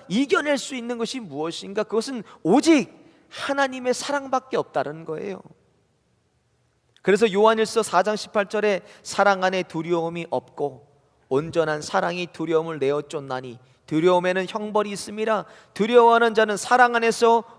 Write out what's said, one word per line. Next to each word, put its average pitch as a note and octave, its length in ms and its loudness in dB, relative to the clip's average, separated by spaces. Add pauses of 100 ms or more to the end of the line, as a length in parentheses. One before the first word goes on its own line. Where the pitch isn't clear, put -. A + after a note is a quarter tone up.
이겨낼 C#4+ 500 0
수 - 160 -10
있는 A#3+ 240 -8
것이 A#3+ 220 -6
무엇인가? E3+ 640 -8
그것은 A3+ 400 -4 (200)
오직 C4+ 500 4 (360)
하나님의 C4 640 -2
사랑밖에 C4+ 640 -4
없다는 D3+ 480 -6
거예요. D#3+ 360 -10 (1600)
그래서 G#3 300 4
요한일서 A3 500 4
사 F3 200 2
장 G#3+ 140 -2
십팔 G3+ 300 -4
절에 G#3 340 0 (220)
"사랑 G3 420 0
안에 F#3 200 0
두려움이 E3+ 640 -4
없고 B2+ 560 -6 (420)
온전한 D#3 540 0
사랑이 F3+ 500 -4
두려움을 D#3+ 460 -4
내어 C#3+ 240 0
쫓나니 C3 560 -10 (280)
두려움에는 F3+ 600 2
형벌이 G#3+ 420 -4
있음이라. G#3+ 540 -4 (300)
두려워하는 A#3 600 6
자는 G#3+ 220 2
사랑 A#3+ 400 4
안에서 A3+ 480 2 (140)